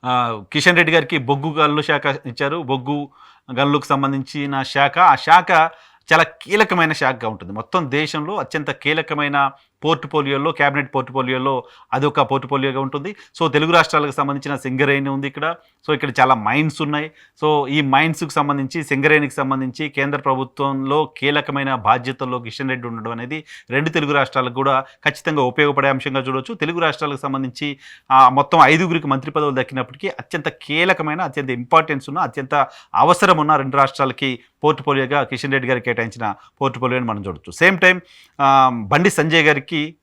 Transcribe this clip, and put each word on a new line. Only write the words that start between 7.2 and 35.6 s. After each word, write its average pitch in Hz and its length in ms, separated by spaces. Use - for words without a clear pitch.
ఉంటుంది. 95 240
మొత్తం 131 380
దేశంలో 151 460
అత్యంత 156 340
కీలకమైన 143 800
పోర్ట్‌ఫోలియోలో, 151 680
క్యాబినెట్ 143 420
పోర్ట్‌ఫోలియోలో 131 680
అదొక 143 280
పోర్ట్‌ఫోలియోగా 135 600
ఉంటుంది. 139 360
So, 160 80
తెలుగు 151 220
రాష్ట్రాలకు 151 380
సంబంధించిన 139 460
సింగరేణి 139 520
ఉంది 139 180
ఇక్కడ. 147 280
So, 151 60
ఇక్కడ 139 260
చాలా 131 140
మైన్స్ 127 480
ఉన్నాయి. 147 280
So, 147 240
ఈ 147 140
మైన్స్‌కు 151 480
సంబంధించి, 143 540
సింగరేణికి 143 500
సంబంధించి 131 540
కేంద్ర 139 320
ప్రభుత్వంలో 135 1000
కీలకమైన 139 560
బాధ్యతల్లో 123 640
కిషన్ 120 300
రెడ్డి 123 200
ఉండడం 113 240
అనేది 127 320
రెండు 143 180
తెలుగు 151 240
రాష్ట్రాలకు 127 420
కూడా 135 260
ఖచ్చితంగా - 640
ఉపయోగపడే 139 460
అంశంగా 135 320
చూడొచ్చు. 131 340
తెలుగు 170 260
రాష్ట్రాలకు 147 400
సంబంధించి, 135 580
ఆ, 131 180
మొత్తం 139 340
ఐదుగురికి 160 440
మంత్రి 135 240
పదవులు 143 300
దక్కినప్పటికీ 131 480
అత్యంత - 400
కీలకమైన, 156 720
అత్యంత 139 300
ఇంపార్టెన్స్ 135 580
ఉన్న, 143 100
అత్యంత 139 480
అవసరం 175 440
ఉన్న 151 180
రెండు 135 200
రాష్ట్రాలకి 135 600
పోర్ట్‌ఫోలియోగా 139 580
కిషన్ 135 300
రెడ్డి 127 160